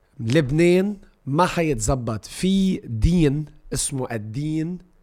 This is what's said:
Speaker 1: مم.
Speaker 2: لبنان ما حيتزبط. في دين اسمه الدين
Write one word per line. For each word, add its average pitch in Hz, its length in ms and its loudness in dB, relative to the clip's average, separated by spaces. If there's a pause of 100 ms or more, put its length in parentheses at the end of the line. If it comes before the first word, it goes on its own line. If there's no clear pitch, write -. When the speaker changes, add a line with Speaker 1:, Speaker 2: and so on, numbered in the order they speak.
(200)
Speaker 1:
مم. 113 80 -6
Speaker 2:
لبنان 175 720 4 (280)
ما 151 200 2
حيتزبط. 127 800 -2
في 190 520 0
دين 151 680 2 (280)
اسمه 127 380 -4
الدين 151 680 -6 (240)